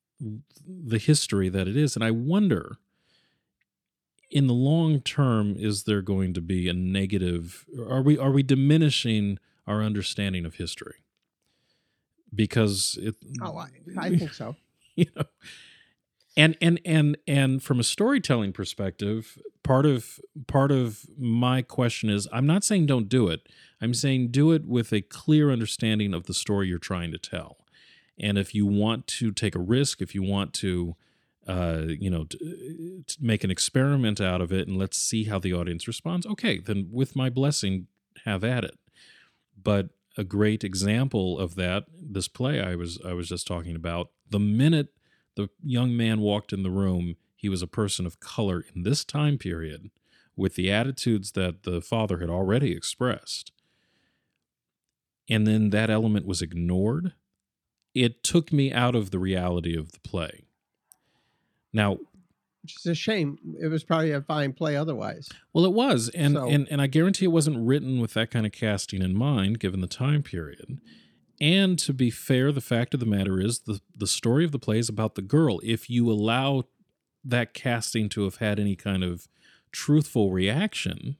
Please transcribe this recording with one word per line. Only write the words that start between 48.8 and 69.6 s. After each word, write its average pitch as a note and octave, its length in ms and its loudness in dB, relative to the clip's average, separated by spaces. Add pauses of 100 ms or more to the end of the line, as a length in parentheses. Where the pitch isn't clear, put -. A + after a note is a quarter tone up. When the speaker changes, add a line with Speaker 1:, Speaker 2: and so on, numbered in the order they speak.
Speaker 1:
this A2 240 -2
time D3 320 0
period D#2+ 540 -8 (440)
with F#2+ 200 0
the F#2 160 2
attitudes A2+ 600 0
that F2+ 280 -2
the F2+ 180 -4
father G#2 380 -2
had E2 120 -4
already G2 420 2
expressed. - 800 -6 (1800)
And G#2+ 160 4
then G#2+ 240 4
that G#2+ 220 2
element G#2+ 340 2
was F#2 160 -4
ignored. F#2 720 -2 (800)
It A#2+ 300 0
took - 280 2
me C#3 220 2
out B2 220 2
of G2+ 160 0
the F#2+ 80 -2
reality F2+ 580 0
of D#2 140 -8
the - 80 -20
play. - 460 -8 (1300)
Now, G2+ 260 2 (640)
Speaker 2:
Which - 140 -18
is - 100 -12
a E3+ 80 0
shame. D#3+ 420 -2 (240)
It D#3+ 60 -2
was D#3 160 -2
probably D#3+ 280 2
a C#3+ 100 -2
fine C#3+ 320 -2
play D3+ 220 -2
otherwise. C3+ 540 -6 (240)
Speaker 1:
Well, E3+ 120 6
it F3+ 80 2
was. G3+ 360 2
And, C#3+ 260 2
Speaker 2:
So C3+ 120 0
Speaker 1:
and, C#3 240 4
and C#3+ 100 0
I C#3 60 2
guarantee E3 380 4
it F#3 40 4
wasn't D3+ 360 2
written C3 340 2
with A2+ 140 -2
that A2 180 -2
kind A2+ 140 0
of G#2 60 -2
casting G2+ 500 -2
in F#2 140 0
mind, A2 440 2
given F#2+ 220 -2